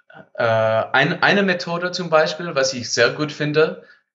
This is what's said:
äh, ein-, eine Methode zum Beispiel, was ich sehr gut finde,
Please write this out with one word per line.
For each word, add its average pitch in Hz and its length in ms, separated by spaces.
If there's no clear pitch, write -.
äh, 127 100
ein-, 110 760
eine 190 220
Methode 175 480
zum 175 180
Beispiel, 160 460
was 135 180
ich 117 180
sehr 123 200
gut 147 200
finde, 151 520